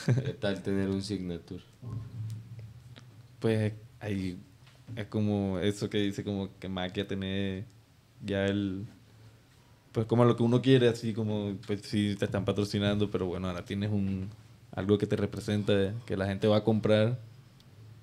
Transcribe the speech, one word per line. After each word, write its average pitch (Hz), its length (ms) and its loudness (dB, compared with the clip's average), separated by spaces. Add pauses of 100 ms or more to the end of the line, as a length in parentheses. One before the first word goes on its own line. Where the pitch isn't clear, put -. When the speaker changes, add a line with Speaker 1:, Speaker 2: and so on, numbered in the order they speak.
Speaker 1:
¿Qué 127 280 0
tal 95 300 -4
tener 98 260 0
un 98 140 0
Signature? 90 580 -6 (1800)
Speaker 2:
Pues, 110 340 2 (260)
ahí 95 400 -4 (560)
es 110 120 -6
como 101 520 0
eso 104 300 0
que 110 100 -2
dice, 101 240 -2
como 98 260 -4 (100)
que 92 100 -10
magia 92 380 -4
tener 95 580 -4 (600)
ya 98 200 2
el, 98 400 0 (1080)
pues, 113 160 -2
como 120 180 6
lo 120 100 6
que 120 80 2
uno 120 180 4
quiere, 127 260 6
así 113 260 0
como, 104 420 -2 (120)
pues, 104 140 -2
sí, 104 360 2
te - 80 0
están 104 200 -2
patrocinando, 101 680 0
pero 95 160 0
bueno, 92 220 -4
ahora 87 160 -6
tienes 101 260 -2
un, 98 380 -2 (420)
algo 98 260 4
que 104 80 0
te 104 120 0
representa, 101 760 0 (120)
que 107 120 -4
la 95 100 0
gente 98 200 0
va 107 100 6
a 107 60 2
comprar 107 560 4 (840)